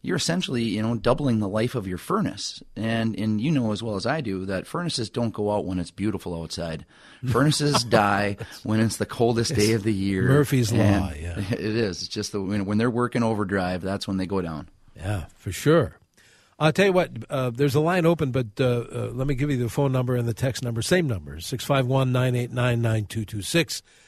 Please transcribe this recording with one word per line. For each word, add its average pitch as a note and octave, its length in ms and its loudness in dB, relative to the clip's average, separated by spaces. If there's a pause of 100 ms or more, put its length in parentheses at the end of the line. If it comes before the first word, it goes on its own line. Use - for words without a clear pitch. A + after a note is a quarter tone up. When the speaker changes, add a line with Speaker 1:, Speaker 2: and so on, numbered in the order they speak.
Speaker 1:
you're F3+ 160 -4
essentially, D#3 460 -2
you A2 180 -2
know, A2+ 140 -2
doubling A#2+ 440 2
the G#2 100 0
life A2 260 0
of G#2 120 -2
your F2+ 120 -4
furnace. - 640 -4 (140)
And, A2+ 440 -2
and G#2+ 180 0
you B2+ 120 0
know A#2+ 220 2
as G2+ 100 -4
well A2 140 -4
as F#2+ 100 -4
I D3+ 160 -2
do F#2+ 240 -4
that F#2+ 200 -4
furnaces D#3 440 -4
don't A#2 240 -2
go G#2 180 0
out G2+ 140 -2
when F#2 120 -2
it's E2+ 120 -6
beautiful F#2 500 -4
outside. E2 460 -8 (200)
Speaker 2:
<laughs> - 240 -12
Speaker 1:
Furnaces C#3+ 540 4
die G2+ 540 2 (240)
when A2 180 2
it's A2+ 160 2
the G#2 100 -2
coldest A#2 440 0
Speaker 2:
It's A2+ 160 0
Speaker 1:
day A2 80 4
of G#2 80 0
the A2 100 0
year. G2 360 0
Speaker 2:
Murphy's C3 440 4
Speaker 1:
And G#2 300 4
Speaker 2:
Law, D2+ 100 -4
yeah. D#2+ 240 -8
Speaker 1:
<laughs> G2 160 -4
It - 80 -4
is. G#2+ 420 -2
It's - 60 -10
just - 240 -6
the, G#2 80 -4
when, G2 240 -2
when G#2 140 0
they're A#2+ 120 4
working A#2 320 0
overdrive, G2 600 0
that's G2 260 -4
when F#2+ 80 0
they F#2 100 -2
go F#2+ 140 -2
down. E2 300 -8 (260)
Speaker 2:
Yeah, F#2 300 -4 (100)
for - 160 -8
sure. C#3+ 460 2 (600)
I'll D#3 140 4
tell G3 140 4
you F#3+ 80 4
what, E3+ 160 4 (180)
uh, C3 220 -2
there's B2+ 240 2
a D3 60 4
line E3 260 4
open, D#3+ 240 2
but, B2 160 0 (120)
uh, C3+ 60 4
uh, A#2+ 480 0
let B2+ 140 -4
me C#3+ 80 0
give C#3+ 160 -2
you C3+ 80 0
the A#2+ 100 0
phone C#3 240 0
number B2+ 240 0
and A#2+ 100 0
the A#2 60 -2
text B2+ 320 -2
number. A#2 160 -4
Same F3+ 260 2
number, D#2 320 -6
six - 280 -8
five C3+ 200 2
one, C3 260 2
nine B2+ 220 2
eight A#2+ 160 -2
nine, A#2+ 300 0
nine A2+ 240 2
two G#2+ 220 -6
two G#2 160 -8
six. - 400 -2 (260)